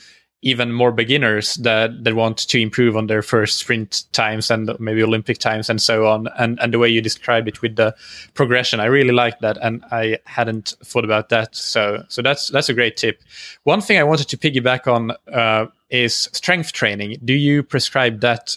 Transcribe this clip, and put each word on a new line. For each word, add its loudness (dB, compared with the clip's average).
even 0
more 2
beginners 0
that, 0
that 0
want 0
to -2
improve 2
on -2
their 2
first 0
sprint -4
times -2
and 0
maybe 0
Olympic 0
times -2
and 0
so 2
on, 2
and, 0
and 0
the 2
way 6
you 2
described -2
it -8
with -4
the 2
progression. 2
I 0
really 4
like 2
that, -2
and -4
I -2
hadn't -6
thought -2
about 0
that. 0
So, -2
so -6
that's, -2
that's 0
a 0
great 0
tip. -2
One 2
thing 2
I 4
wanted 2
to -6
piggyback 0
on, 2
uh, 2
is 0
strength -2
training. -4
Do 0
you 2
prescribe -2
that 0